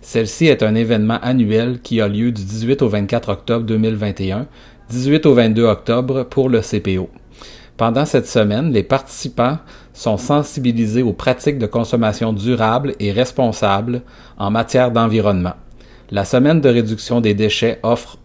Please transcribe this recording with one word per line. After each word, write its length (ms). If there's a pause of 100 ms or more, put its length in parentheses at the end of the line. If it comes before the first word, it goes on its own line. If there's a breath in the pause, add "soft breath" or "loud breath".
Celle-ci 460
est 160
un 100
événement 480
annuel 640
qui 180
a 60
lieu 240
du 120
dix-huit 380
au 80
vingt-quatre 400
octobre 340
deux 140
mille 180
vingt 240
et 120
un, 160 (420 loud breath)
dix-huit 380
au 80
vingt-deux 300
octobre 580
pour 260
le 140
C 160
P 180
O. 100 (720 loud breath)
Pendant 280
cette 220
semaine, 460
les 100
participants 760 (340 loud breath)
sont 240
sensibilisés 840
aux 100
pratiques 460
de 80
consommation 680
durable 680
et 120
responsable 920 (380 loud breath)
en 100
matière 400
d'environnement. 640 (600 soft breath)
La 120
Semaine 340
de 80
réduction 540
des 120
déchets 500
offre 420